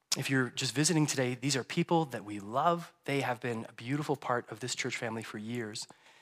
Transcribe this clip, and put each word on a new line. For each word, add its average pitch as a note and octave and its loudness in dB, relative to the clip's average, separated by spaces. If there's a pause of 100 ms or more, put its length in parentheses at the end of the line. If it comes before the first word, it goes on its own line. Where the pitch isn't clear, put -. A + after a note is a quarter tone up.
(180)
If C3 -2
you're C3 4
just B2+ -4
visiting D#3 6
today, B2+ 0
these C3 0
are - 0
people E3 2
that A#2+ -8
we G#2 -6
love. D3+ 2 (120)
They C#3 0
have B2 -2
been A#2 -2
a - -20
beautiful C#3+ -2
part - -2
of A2 -10
this B2 -4
church - -4
family A2+ -4
for - -10
years. A2 -6 (340)